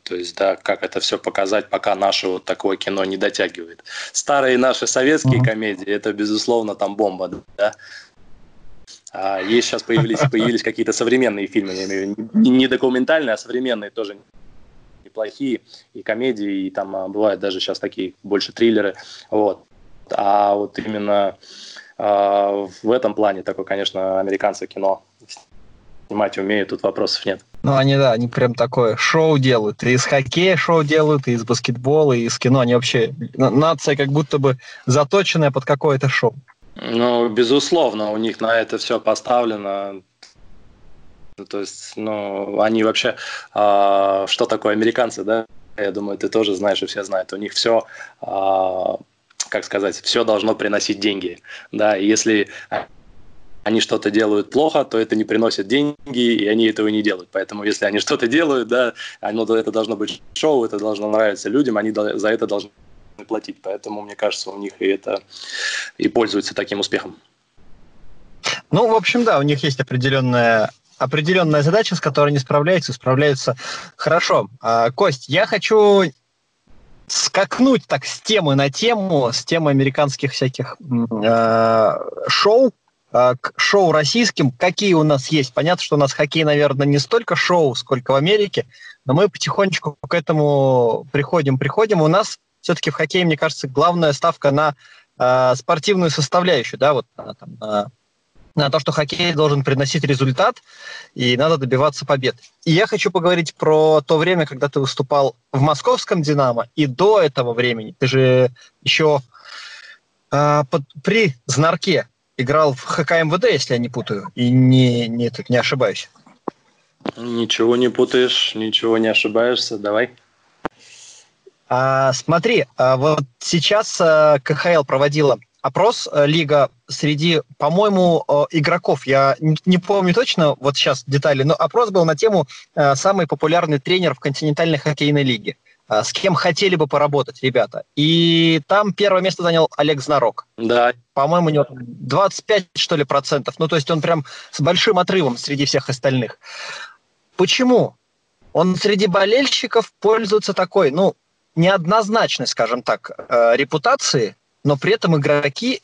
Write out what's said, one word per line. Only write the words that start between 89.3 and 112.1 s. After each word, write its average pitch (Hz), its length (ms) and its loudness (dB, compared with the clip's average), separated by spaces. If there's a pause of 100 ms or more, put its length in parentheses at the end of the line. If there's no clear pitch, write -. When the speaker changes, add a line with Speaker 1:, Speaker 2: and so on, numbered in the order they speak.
Speaker 2:
к - 60 -4
этому 143 1000 2
приходим, 143 460 0
приходим. 208 440 0
У 156 60 4
нас 190 320 0 (220)
всё-таки - 280 -2
в 143 60 -4
хоккее, 175 300 -2
мне 156 120 2
кажется, 156 300 -4
главная 156 440 2
ставка 143 380 0
на, 147 260 2 (440)
а, 127 360 4
спортивную 170 540 0
составляющую, 160 720 0
да, 143 140 4
вот 120 120 -2 (100)
на, - 200 -14
там, - 140 -20 (100)
на, 107 280 -2 (680)
на 143 140 0
то, 151 100 0
что 151 120 -4
хоккей 160 420 -2
должен 143 300 2
приносить 139 400 -2
результат, 135 520 0 (580)
и 123 240 0
надо 156 200 2
добиваться 135 480 0
побед. 131 300 0 (280)
И 165 80 0
я 190 160 4
хочу 202 240 -2
поговорить 170 420 0
про 156 480 4
то 160 160 0
время, 165 280 2
когда 139 220 -4
ты 143 120 -4
выступал 139 560 0 (180)
в 135 80 0
московском 170 600 0
"Динамо", 135 540 0
и 151 120 2
до 190 340 4
этого 127 320 0
времени. 120 460 -2
Ты 131 80 2
же 127 440 4 (300)
ещё, 147 400 2 (1120)
а, 147 340 2
под, 160 160 -2 (220)
при 196 320 2 (100)
"Знарке" 156 640 0 (300)